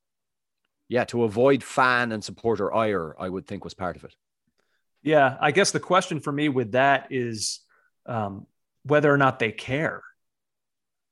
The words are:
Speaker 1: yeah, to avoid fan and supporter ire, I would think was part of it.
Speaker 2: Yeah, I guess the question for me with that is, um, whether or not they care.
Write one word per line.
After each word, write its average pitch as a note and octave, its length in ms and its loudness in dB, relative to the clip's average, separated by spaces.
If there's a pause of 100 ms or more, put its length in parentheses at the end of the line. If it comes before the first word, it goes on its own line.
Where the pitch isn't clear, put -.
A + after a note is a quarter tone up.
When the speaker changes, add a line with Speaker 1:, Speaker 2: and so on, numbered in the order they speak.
(920)
Speaker 1:
yeah, A#2 140 0
to A#2 200 -2
avoid A#2+ 380 2
fan B2 500 2
and G#2+ 120 -6
supporter G2+ 500 -4
ire, G2+ 440 -2
I F#2 100 -8
would F#2 180 -10
think G2 160 -12
was E2+ 120 -14
part F2 220 -8
of D2 80 -20
it. - 100 -20 (880)
Speaker 2:
Yeah, C3+ 360 4
I D3+ 120 2
guess F#3 200 2
the D#3 100 -2
question F3+ 380 0
for D3 140 -6
me D3 160 0
with B2 240 -2
that C3+ 380 2
is, A#2+ 500 -6 (460)
um, G#2 400 -6 (380)
whether D3 280 4
or C#3+ 60 4
not C3+ 200 2
they A2+ 140 -2
care. - 500 -6 (1080)